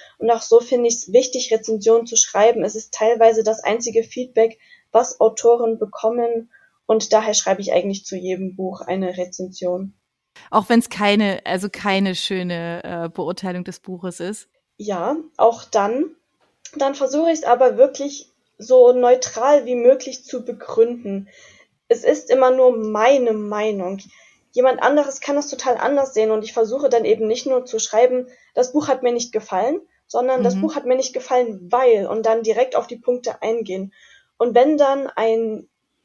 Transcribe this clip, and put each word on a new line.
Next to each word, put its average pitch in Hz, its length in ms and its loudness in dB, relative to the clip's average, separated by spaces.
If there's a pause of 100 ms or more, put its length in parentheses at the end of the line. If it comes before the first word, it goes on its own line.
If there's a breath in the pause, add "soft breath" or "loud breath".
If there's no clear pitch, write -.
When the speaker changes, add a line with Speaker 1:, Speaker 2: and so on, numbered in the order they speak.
(180 loud breath)
Speaker 1:
Und 220 120 0
auch 226 120 0
so 233 180 6
finde 240 280 0
ich's 233 240 -4
wichtig, 254 400 0
Rezensionen 220 540 2
zu 233 100 -10
schreiben. 214 460 4
Es 214 140 -4
ist - 180 -14
teilweise 226 480 4
das 220 220 -2
einzige 226 400 -2
Feedback, 226 540 -2 (340 soft breath)
was - 280 0
Autoren 226 580 2
bekommen. 233 720 -4 (360 soft breath)
Und 220 260 0
daher 214 220 2
schreibe 190 260 -2
ich 196 120 -6
eigentlich 196 320 -2
zu 196 120 -10
jedem 185 380 -6
Buch 185 280 -8
eine 185 340 -6
Rezension. 185 800 -8 (560 loud breath)
Speaker 2:
Auch 208 180 0
wenn's 233 220 2
keine, 202 540 0
also 185 260 -4
keine 196 440 -2
schöne, 175 680 -6
äh, 170 240 -8
Beurteilung 180 560 -8
des 185 160 -14
Buches 180 400 -12
ist? 190 280 -10 (280)
Speaker 1:
Ja, 208 400 -4 (200)
auch 233 280 2
dann. 226 500 -2 (600)
Dann 285 180 -2
versuche 294 380 0
ich's 311 100 -4
aber 240 340 4
wirklich 277 520 0 (300)
so 247 340 8
neutral 254 760 2
wie 247 80 -2
möglich 254 500 2
zu 240 200 -10
begründen. 220 840 -4 (600 soft breath)
Es - 160 -2
ist - 260 0
immer 254 220 4
nur 254 240 4
meine 226 560 2
Meinung. 208 680 -4 (520 soft breath)
Jemand 247 280 2
anderes 277 400 0
kann 285 140 -4
das 294 140 -2
total 254 280 -2
anders 269 380 -2
sehen 220 160 0
und 214 140 -2
ich 214 80 -14
versuche 247 360 -2
dann 233 160 2
eben 220 220 0
nicht 240 200 -4
nur 254 180 0
zu 220 160 -8
schreiben, 247 480 0 (260 soft breath)
"Das 254 180 0
Buch 302 140 0
hat 262 160 -2
mir 240 100 0
nicht 240 200 -6
gefallen", 220 480 -4 (260)
sondern, 254 380 -2
"Das 269 100 0
Speaker 2:
Mhm. 285 60 -4
Speaker 1:
Buch 302 160 -4
hat 262 100 -6
mir 254 100 2
nicht 262 160 -4
gefallen, 233 580 -4
weil", 233 360 2
und 220 200 -6
dann 226 180 0
direkt 226 320 0
auf 233 100 -2
die 240 100 -14
Punkte 240 460 -6
eingehen. 196 500 -6 (460 soft breath)
Und 233 160 0
wenn 285 240 6
dann 277 300 2
ein 226 600 -2 (360)